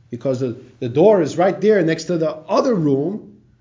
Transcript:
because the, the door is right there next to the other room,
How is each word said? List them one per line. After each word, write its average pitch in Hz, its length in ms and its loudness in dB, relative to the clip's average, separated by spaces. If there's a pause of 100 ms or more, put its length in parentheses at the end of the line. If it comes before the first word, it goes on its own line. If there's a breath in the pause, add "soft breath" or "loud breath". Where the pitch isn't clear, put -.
(100)
because 127 280 -4
the, 123 180 -4 (220 loud breath)
the 127 100 -6
door 180 340 4
is 139 140 -4
right 185 240 0
there 202 220 2
next 160 220 -2
to 175 140 -4
the 156 120 -2
other 254 420 -2
room, 156 680 -2 (200)